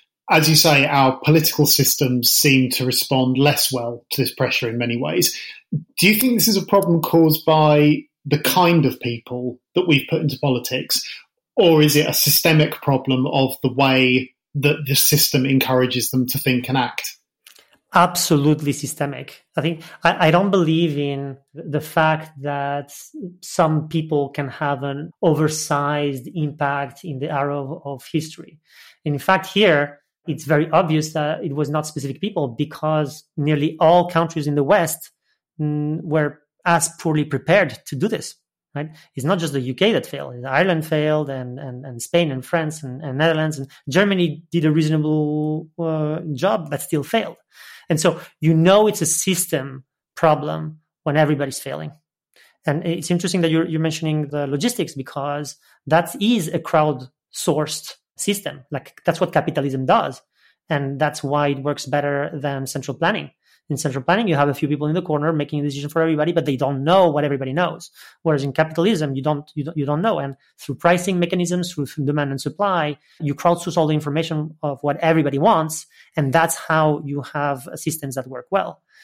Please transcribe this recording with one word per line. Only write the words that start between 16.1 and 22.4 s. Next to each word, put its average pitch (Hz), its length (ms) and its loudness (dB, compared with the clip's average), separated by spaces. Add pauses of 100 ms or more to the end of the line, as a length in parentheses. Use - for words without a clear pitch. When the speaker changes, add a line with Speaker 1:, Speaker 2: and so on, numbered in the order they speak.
Speaker 1:
them 127 160 0
to 143 100 -6
think 127 320 -2
and 135 80 0
act? - 400 -6 (760)
Speaker 2:
Absolutely 151 800 2
systemic. 135 720 -8 (140)
I 147 40 0
think 160 220 -4 (180)
I, 170 260 2
I 156 40 6
don't 180 180 4
believe 160 480 2
in 139 400 -6 (160)
the 151 280 -6
fact 156 600 -2